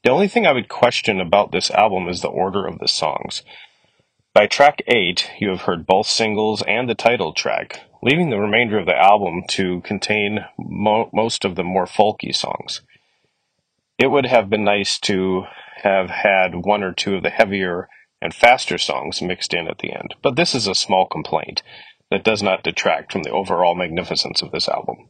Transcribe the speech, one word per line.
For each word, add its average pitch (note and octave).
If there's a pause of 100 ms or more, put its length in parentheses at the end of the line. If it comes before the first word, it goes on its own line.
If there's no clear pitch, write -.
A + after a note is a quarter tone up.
The B2
only F#3+
thing A3
I D3+
would A#2+
question A2+
about G2
this -
album F#2+
is F2
the -
order F#2+
of -
the -
songs. - (880)
By G#2
track C#3+
eight, F2+ (120)
you G2+
have F#2
heard F2
both F#2+
singles G#2+
and A#2+
the A2+
title A2
track, - (240)
leaving D3+
the G#2
remainder G#2+
of F2
the F2
album F#2
to F2+
contain G#2 (160)
mo-, G#2+
most A2
of F#2
the F#2
more F2+
folky -
songs. - (1160)
It C3+
would C#3
have A2+
been G#2+
nice G2+
to F#2+ (360)
have F#2+
had F#2
one G2
or F2+
two G2
of E2+
the F2
heavier F#2+ (340)
and E2+
faster A#2
songs C#2
mixed F2+
in E2+
at -
the -
end, -
but B2+
this E3
is A2+
a F#2
small F#2+
complaint - (480)
that F#2+
does G#2
not F#2+
detract E2
from E2+
the A#1+
overall F2+
magnificence F2
of -
this -
album. -